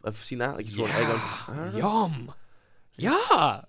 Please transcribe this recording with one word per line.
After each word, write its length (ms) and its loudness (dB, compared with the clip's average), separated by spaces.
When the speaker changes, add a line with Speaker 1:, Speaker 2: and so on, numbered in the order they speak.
Speaker 1:
I've 140 -4
seen 220 -8
that. 160 -2
Like, 120 -8
you 80 -10
throw 100 0
an 60 -2
egg 180 2
on. 0 -
Speaker 2:
Yeah. 100 0
Speaker 1:
I 80 -8
don't 180 -6
know. 60 -4
Speaker 2:
Yum. 540 0
Yeah. 720 4